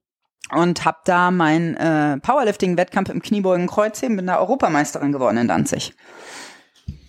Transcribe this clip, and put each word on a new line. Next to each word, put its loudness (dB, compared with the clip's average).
Und 0
hab -2
da 4
meinen, 2
äh, 0
Powerlifting-Wettkampf 0
im -6
Kniebeugen 0
Kreuzheben, -2
bin -6
da 0
Europameisterin 0
geworden 2
in 2
Danzig. -2